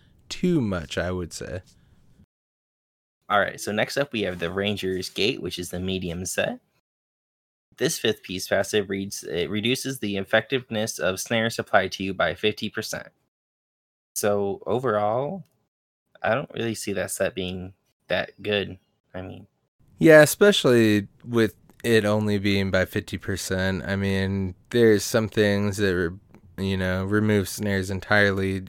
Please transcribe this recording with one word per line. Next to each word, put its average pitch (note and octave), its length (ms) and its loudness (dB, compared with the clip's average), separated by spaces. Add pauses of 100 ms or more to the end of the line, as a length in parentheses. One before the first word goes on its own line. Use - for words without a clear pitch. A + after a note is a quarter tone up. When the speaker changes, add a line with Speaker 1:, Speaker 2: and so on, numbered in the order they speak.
(300)
Speaker 1:
too F3 320 0
much, F#2+ 360 -4
I F2 140 -2
would F2+ 220 -6
say. - 280 -10 (1700)
Speaker 2:
All G2+ 120 2
right, - 200 -2
so - 120 -6
next G#2+ 260 -2
up C#3 160 -2
we A2 80 -2
have F2+ 180 -2
the E2+ 120 -2
Ranger's F#2+ 580 -2
Gate, - 320 -2
which - 160 -8
is F2+ 120 -8
the F2+ 100 -6
medium F#2 460 -4
set. D#3 340 -4 (1200)
This C#3+ 200 -2
fifth - 260 -2
piece F#2 240 -8
passive G2 420 0
reads, G2 340 -6
it D#2+ 260 -4
reduces B2 500 -4
the G2+ 180 -6
effectiveness A2 800 -2
of F#2 200 -2
snare A2+ 300 -2
supplied G2 440 0
to G2 100 -6
you F#2+ 100 -4
by F2 220 -2
fifty G#2+ 340 -4
percent. - 380 -8 (1080)
So G2+ 500 -2
overall, A#2+ 800 -2 (800)
I G#2+ 140 0
don't - 180 -6
really A2+ 220 -4
see - 180 -8
that F#2 180 -4
set F#2 240 -2
being F#2 380 -8 (340)
that - 340 -4
good. G2 360 -2 (360)
I F#2+ 100 -10
mean, G2 240 -14 (500)
Speaker 1:
Yeah, D#3 240 10
especially A#2 840 4 (160)
with A#2 320 2 (280)
it A2 220 4
only G#2 320 2
being G2 340 2
by F#2 140 2
fifty - 320 -6
percent. F#2+ 680 -2
I G2 100 -4
mean, F#2+ 600 -2 (160)
there's A2+ 320 6
some A2 260 0
things G2+ 480 2
that, F#2+ 180 2
re-, F#2 720 -6
you F#2+ 120 0
know, F#2 280 -2
remove G#2 420 2
snares G2 420 -4
entirely, G2 800 0